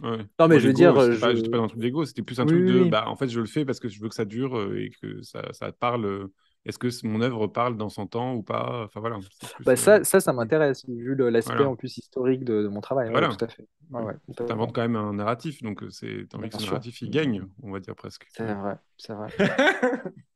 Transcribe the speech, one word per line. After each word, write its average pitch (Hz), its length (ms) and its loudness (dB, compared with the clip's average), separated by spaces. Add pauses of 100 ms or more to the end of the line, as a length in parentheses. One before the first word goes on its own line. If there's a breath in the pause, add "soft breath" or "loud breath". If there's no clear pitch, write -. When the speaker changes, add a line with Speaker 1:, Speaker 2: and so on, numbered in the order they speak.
Speaker 1:
ouais, 117 80 -6
ouais. 113 60 -4 (220)
Speaker 2:
Non, 165 100 8
mais 165 60 10
Speaker 1:
Moi, 147 40 10
Speaker 2:
je 117 80 6
veux - 20 8
Speaker 1:
l'ego, 135 40 6
Speaker 2:
dire, 139 280 8
Speaker 1:
j'étais 120 180 6
pas, 117 160 4
Speaker 2:
je - 0 -
Speaker 1:
j'étais 113 160 0
pas 120 80 0
dans 117 60 2
le 107 60 -2
truc 117 100 -10
d'ego, 127 240 -2
c'était - 180 -8
plus 120 180 -6
un 123 40 2
Speaker 2:
Oui, - 20 2
Speaker 1:
truc 170 160 4
Speaker 2:
oui, - 20 4
Speaker 1:
de, 185 200 6
Speaker 2:
oui. 175 60 4
Speaker 1:
bah, 107 180 2
en 110 80 -6
fait, 135 120 -2
je 117 120 -2
le 113 60 -2
fais 151 180 -2
parce 131 160 -4
que 120 80 -8
je 104 120 -12
veux 107 80 -8
que 101 60 -12
ça 117 100 -4
dure, 120 340 -4
euh, 101 200 -4
et 107 120 -6
que - 320 -12
ça, - 300 -12
ça - 200 -10
parle, 120 340 -2
euh, 98 260 -6 (320)
est-ce 107 140 -10
que 123 120 -2
c-, 123 160 -8
mon 110 160 -2
œuvre 117 260 -2
parle 120 280 -2
dans 104 120 -6
cent 95 280 -10
ans 123 180 -4
ou 113 80 -6
pas ? 117 420 -4
Enfin, 104 160 -12
voilà, 113 180 -6 (120)
c'est - 200 -16
plus, - 140 -18
Speaker 2:
Bah, 131 120 6
Speaker 1:
euh, - 0 -
Speaker 2:
ça, 202 280 8
ça, - 160 4
ça 180 120 2
Speaker 1:
ouais. - 0 -
Speaker 2:
m'intéresse, 135 560 2
vu 123 260 -6
le, 123 160 2
l'aspect 117 240 2
Speaker 1:
Voilà. 139 100 4
Speaker 2:
en 135 120 0
plus 127 220 -12
historique 131 460 -2
de, 110 180 0
de 104 60 -2
mon 101 120 -6
travail. 127 280 -2
Ouais, - 20 -6
Speaker 1:
Voilà. 147 180 2
Speaker 2:
tout 117 160 -6
à 113 40 -4
fait. - 180 -20 (240)
Ouais, 123 100 -10
Speaker 1:
Ouais. - 20 -6
Speaker 2:
ouais, 107 120 -8 (120)
complètement. - 200 -10
Speaker 1:
T'inventes 117 280 -4
quand 120 80 -2
même 117 140 0
un 104 180 -4
narratif, 123 480 -6
donc, 104 200 -8
euh, 98 80 -14
c'est, 104 380 -12
t'as 107 100 -16
envie 107 60 -10
Speaker 2:
Bien 110 60 -10
Speaker 1:
que 107 60 -10
ce 104 40 -10
Speaker 2:
sûr. - 20 -8
Speaker 1:
narratif, 107 400 -8
il 117 80 -8
gagne, 123 360 -2 (160)
on 98 100 -12
va 98 80 -8
dire 98 140 -14
presque. - 340 -16
Speaker 2:
C'est 113 260 -8
vrai, 98 220 -8 (200)
c'est - 180 -16
vrai. 107 140 -12 (100)
Speaker 1:
<laughs> 254 840 -2 (120)